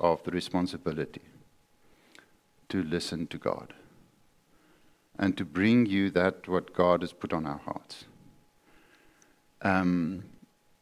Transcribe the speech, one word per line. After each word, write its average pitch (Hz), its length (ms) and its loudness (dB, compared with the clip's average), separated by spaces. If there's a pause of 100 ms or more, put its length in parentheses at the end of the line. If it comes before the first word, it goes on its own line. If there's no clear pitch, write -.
of 82 240 2
the - 60 -6
responsibility 85 880 -4 (1500)
to 95 120 0
listen 82 440 -4
to - 100 -12
God - 380 -6 (1400)
and 95 180 0
to 98 80 -4
bring 104 400 4
you 98 280 2
that 90 360 2
what 90 240 -2
God 87 300 4
has 87 100 -6
put - 220 -6
on 80 100 -4
our 73 140 -8
hearts. - 480 -14 (1500)
Um, 92 640 0 (600)